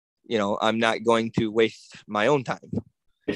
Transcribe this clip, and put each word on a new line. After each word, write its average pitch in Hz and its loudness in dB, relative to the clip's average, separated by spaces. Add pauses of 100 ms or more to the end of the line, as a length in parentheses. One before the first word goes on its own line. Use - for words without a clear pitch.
(260)
you 117 -4
know, 101 0
I'm 110 2
not 113 0
going 113 2
to 110 0
waste 110 -2 (100)
my 107 0
own 139 2
time. - -8 (640)